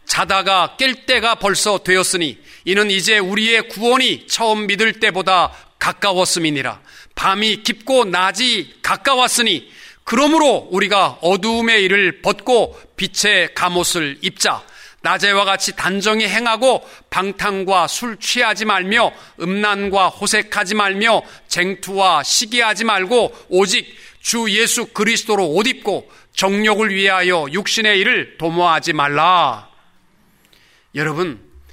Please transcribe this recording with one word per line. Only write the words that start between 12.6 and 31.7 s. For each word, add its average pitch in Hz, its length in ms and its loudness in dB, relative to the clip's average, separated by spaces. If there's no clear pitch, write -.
빛의 190 580 0
갑옷을 175 680 -2
입자. 143 420 -4
낮에와 196 400 0
같이 196 300 -2
단정히 202 540 -2
행하고 226 600 0
방탕과 190 800 -2
술 233 300 -8
취하지 220 460 -2
말며 202 480 0
음란과 196 680 0
호색하지 208 680 -2
말며 202 460 2
쟁투와 185 760 0
시기하지 226 600 0
말고 208 640 0
오직 196 480 0
주 226 300 -4
예수 220 360 0
그리스도로 208 580 -2
옷 208 120 0
입고 220 440 -6
정욕을 202 600 0
위하여 185 560 2
육신의 208 480 0
일을 202 400 0
도모하지 165 540 0
말라." 147 760 2
여러분, 151 460 -4